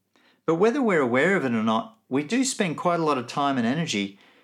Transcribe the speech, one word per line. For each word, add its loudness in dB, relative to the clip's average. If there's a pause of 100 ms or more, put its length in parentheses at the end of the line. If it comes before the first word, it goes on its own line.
(460)
but 2
whether 2
we're 2
aware 2
of 0
it 0
or 0
not, -2 (120)
we -2
do -2
spend -2
quite 0
a -2
lot 0
of -6
time -2
and 0
energy -4 (240)